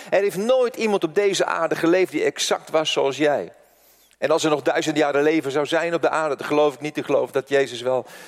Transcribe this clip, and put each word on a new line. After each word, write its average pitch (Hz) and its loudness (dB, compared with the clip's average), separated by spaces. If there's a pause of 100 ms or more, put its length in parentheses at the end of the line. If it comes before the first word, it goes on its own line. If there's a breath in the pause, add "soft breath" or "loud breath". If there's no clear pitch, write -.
(100)
er 185 2
heeft 196 -2
nooit 233 0
iemand 208 -2
op 156 -4
deze 202 2
aarde 165 -2
geleefd 170 2
die 127 -2
exact - -2
was 156 0
zoals 139 0
jij. 135 0 (680 soft breath)
En 123 0
als 156 2
er 160 4
nog 143 0
duizend 156 0
jaren 143 2
leven 151 2
zou 147 0
zijn 170 -2
op 156 -2
de 151 2
aarde, 151 -2
dan - -12
geloof 147 2
ik 123 -18
niet, 151 -8
ik 147 -6
geloof 127 0
dat 135 -2
Jezus 131 0
wel, 127 -2 (220 loud breath)